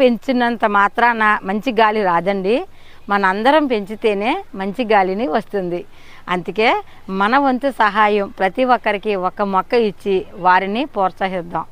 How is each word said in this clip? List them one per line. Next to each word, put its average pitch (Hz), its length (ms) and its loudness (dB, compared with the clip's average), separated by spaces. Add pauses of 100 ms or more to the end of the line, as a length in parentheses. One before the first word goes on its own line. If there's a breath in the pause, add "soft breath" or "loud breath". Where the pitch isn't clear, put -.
పెంచినంత 240 640 0 (140)
మాత్రాన 226 440 2 (280)
మంచి 214 200 -4 (120)
గాలి 214 280 2
రాదండి, 190 460 0 (560 soft breath)
మనందరం 208 600 2
పెంచితేనే 208 600 -2 (280)
మంచి 202 220 -4 (100)
గాలిని 196 340 2 (100)
వస్తుంది. 175 440 -4 (540 loud breath)
అందుకే 202 360 0 (500 soft breath)
మన 214 140 2 (120)
వంతు 262 220 0 (140)
సహాయం 208 460 2 (120)
ప్రతి 196 240 0 (100)
ఒక్కరికి 208 400 -2 (140)
ఒక 208 140 -6 (120)
మొక్క 185 200 -2 (160)
ఇచ్చి 196 280 -2 (280)
వారిని 190 380 2 (120)
ప్రోత్సహిద్దాం. 180 760 -4